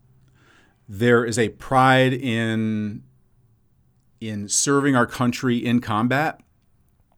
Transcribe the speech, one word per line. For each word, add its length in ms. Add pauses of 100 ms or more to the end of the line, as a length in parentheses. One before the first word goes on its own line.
(880)
There 380
is 140
a 100
pride 640
in, 880 (1160)
in 300
serving 460
our 120
country 500
in 220
combat. 640 (760)